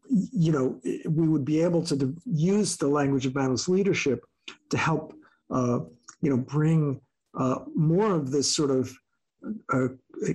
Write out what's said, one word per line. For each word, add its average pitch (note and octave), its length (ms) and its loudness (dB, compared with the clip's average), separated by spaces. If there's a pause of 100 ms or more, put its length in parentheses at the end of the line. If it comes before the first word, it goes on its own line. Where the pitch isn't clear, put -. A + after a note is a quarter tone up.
you F#3 420 2
know, C3+ 280 0 (300)
we D#3+ 180 2
would D3+ 180 2
be D#3 160 0
able E3+ 220 2
to D3+ 120 -2
de-, C3+ 180 0 (120)
use F#3 500 2
the C#3+ 120 -2
language C#3 380 2
of B2+ 80 -2
boundless C3 360 0
leadership F#3 540 2 (460)
to - 80 0
help, D#3 360 -2 (380)
uh, B2 280 0 (420)
you D#3 80 0
know, C3 80 2
bring, D3 640 0 (360)
uh, B2+ 220 -2 (160)
more F3+ 380 2
of C#3 180 -2
this C#3 220 0
sort C#3 180 0
of, C3 220 0 (800)
uh, C3 140 2 (480)